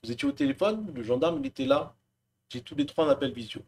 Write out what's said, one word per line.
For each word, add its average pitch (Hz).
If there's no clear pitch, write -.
Vous 113
étiez 185
au 277
téléphone, 190
le 120
gendarme, 139
il 135
était -
là. -
J'ai 123
tous -
les 143
trois 160
en -
appel 135
visio. 117